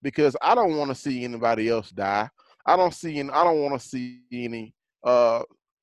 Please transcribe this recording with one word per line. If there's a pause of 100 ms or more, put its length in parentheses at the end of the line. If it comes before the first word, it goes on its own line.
because
I
don't
wanna
see
anybody
else
die. (360)
I
don't
see
an-,
I
don't
wanna
see (120)
any, (300)
uh, (400)